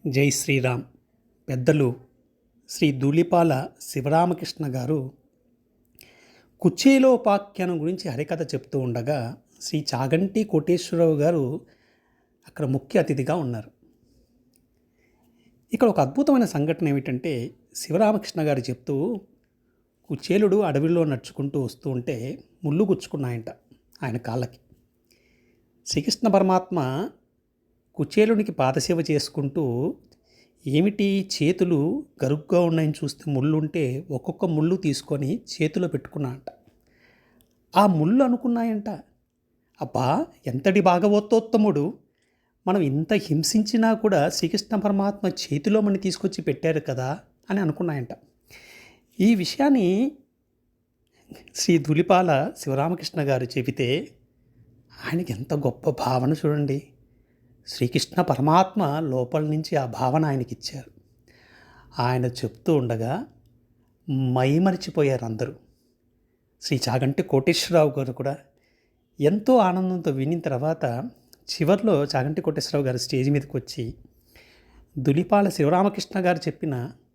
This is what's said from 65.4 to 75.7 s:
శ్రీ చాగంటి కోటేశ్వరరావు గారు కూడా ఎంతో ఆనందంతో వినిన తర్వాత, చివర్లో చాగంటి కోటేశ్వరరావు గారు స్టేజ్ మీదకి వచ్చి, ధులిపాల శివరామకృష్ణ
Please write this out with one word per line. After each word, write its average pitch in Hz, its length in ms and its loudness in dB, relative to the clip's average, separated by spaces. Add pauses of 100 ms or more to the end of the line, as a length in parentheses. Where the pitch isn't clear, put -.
శ్రీ - 180 -2 (100)
చాగంటి 131 340 0
కోటేశ్వరరావు 151 720 2
గారు 127 160 -6
కూడా 139 240 -6 (800)
ఎంతో 208 380 4
ఆనందంతో 185 540 2
వినిన 139 280 -2
తర్వాత, 143 640 -2 (480)
చివర్లో 175 520 2
చాగంటి 143 380 -2
కోటేశ్వరరావు 147 440 -2
గారు 127 120 -2
స్టేజ్ 131 320 -2
మీదకి 143 280 -2
వచ్చి, 123 360 -8 (1040)
ధులిపాల 180 500 2
శివరామకృష్ణ 185 760 0